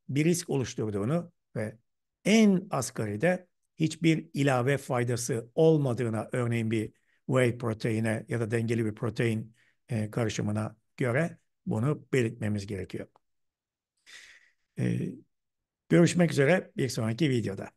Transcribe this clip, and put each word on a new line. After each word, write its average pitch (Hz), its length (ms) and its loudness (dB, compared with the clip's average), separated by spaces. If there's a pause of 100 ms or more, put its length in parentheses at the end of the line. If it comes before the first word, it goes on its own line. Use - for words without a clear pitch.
bir 143 160 2
risk 170 240 0
oluşturduğunu 123 840 -2 (240)
ve 110 220 -6 (480)
en 202 440 6
asgari 113 520 -4
de 180 260 0 (280)
hiçbir 160 580 0
ilave 139 440 2
faydası 120 800 -2
olmadığına, 127 760 2
örneğin 117 400 -2
bir 110 200 -2 (360)
whey 127 300 2
proteine 113 680 -2
ya 120 120 -4
da 110 120 -4
dengeli 117 340 0
bir 107 100 -4
protein, 110 600 -4 (340)
e, 107 220 -4
karışımına 110 640 -4 (220)
göre 143 400 -2 (280)
bunu 120 480 -2
belirtmemiz 110 540 -2
gerekiyor. 95 400 -10 (1700)
E, - 320 -2 (800)
görüşmek 170 420 6
üzere 143 460 2
bir 135 120 0
sonraki 120 400 0
videoda. 104 480 -2